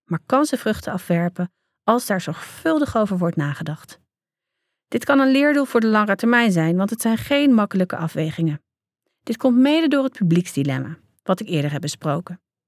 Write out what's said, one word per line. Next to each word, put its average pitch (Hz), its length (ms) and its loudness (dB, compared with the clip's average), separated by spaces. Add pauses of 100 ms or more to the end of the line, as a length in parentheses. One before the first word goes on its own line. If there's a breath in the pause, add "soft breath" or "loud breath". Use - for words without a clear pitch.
maar 165 220 -6
kan 277 200 2
ze 285 120 -2
vruchten - 340 -4
afwerpen 175 600 -2 (320)
als 240 220 0
daar 190 160 -2
zorgvuldig - 760 -2
over 202 200 0
wordt 175 180 -2
nagedacht. 151 640 -6 (880)
Dit - 180 -6
kan 277 140 4
een 269 120 4
leerdoel 285 340 4
voor 233 140 0
de 220 80 2
lange 208 280 2
termijn 233 360 2
zijn, 165 240 2
want 190 140 0
het 226 120 -8
zijn 226 160 0
geen 285 360 2
makkelijke 202 440 0
afwegingen. 156 640 -4 (600)
Dit 233 140 -6
komt 247 200 2
mede 294 300 4
door 277 160 2
het 262 140 -4
publieksdilemma, 151 800 -2 (260)
wat 185 160 -2
ik 220 80 -10
eerder 147 240 -2
heb 143 100 -6
besproken. 156 600 -6 (260)